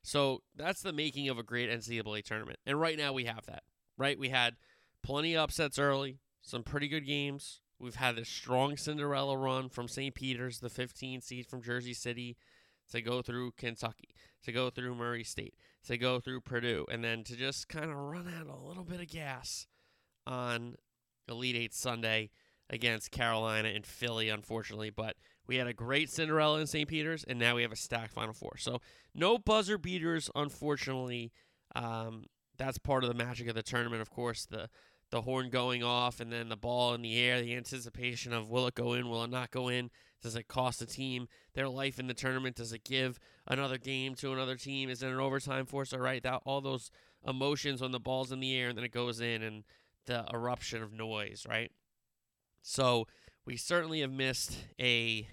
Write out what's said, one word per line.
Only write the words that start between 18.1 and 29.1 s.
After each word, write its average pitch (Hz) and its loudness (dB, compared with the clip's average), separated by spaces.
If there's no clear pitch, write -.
out 165 -8
a 139 -10
little 175 -10
bit 175 -8
of 170 -8
gas 139 -6
on 120 -2
Elite 120 0
Eight 117 0
Sunday 113 2
against 117 2
Carolina 110 2
and 104 -4
Philly, 113 -2
unfortunately. 107 -4
But 110 -6
we 127 0
had 123 2
a 120 -2
great 135 -2
Cinderella 156 4
in 151 0
Saint 147 -2
Peter's, 156 -2
and 123 -4
now 120 6
we 120 2
have 113 0
a 113 -8
stacked 113 -6
Final 110 -4
Four. - -10
So 123 -2